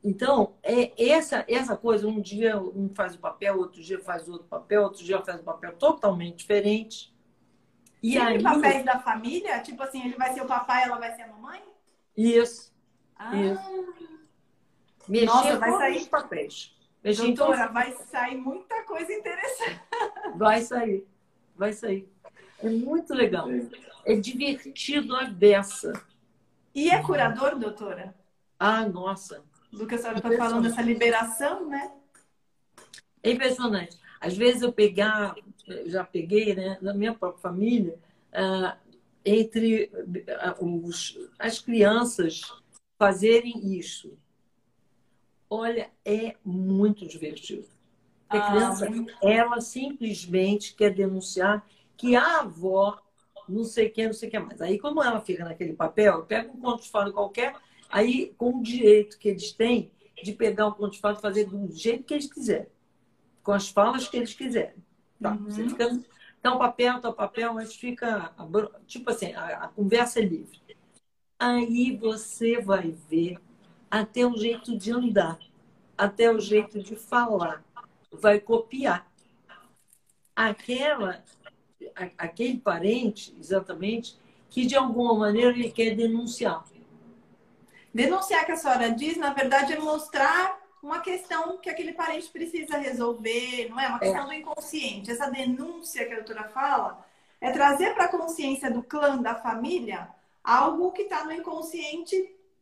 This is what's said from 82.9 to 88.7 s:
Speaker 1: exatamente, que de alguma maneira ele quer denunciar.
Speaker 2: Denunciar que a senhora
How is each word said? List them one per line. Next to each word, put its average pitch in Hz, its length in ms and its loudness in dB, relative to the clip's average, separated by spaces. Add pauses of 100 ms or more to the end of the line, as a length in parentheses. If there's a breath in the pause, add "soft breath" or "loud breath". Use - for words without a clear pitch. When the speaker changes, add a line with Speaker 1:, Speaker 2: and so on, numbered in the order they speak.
Speaker 1:
exatamente, 190 800 -4 (320 soft breath)
que 254 160 -2
de 262 100 2
alguma 240 420 2
maneira 214 400 4
ele 233 140 -4
quer 226 240 0
denunciar. 226 720 -2 (1300 soft breath)
Speaker 2:
Denunciar 349 460 2
que 339 60 -4
a 330 60 -2
senhora 233 340 2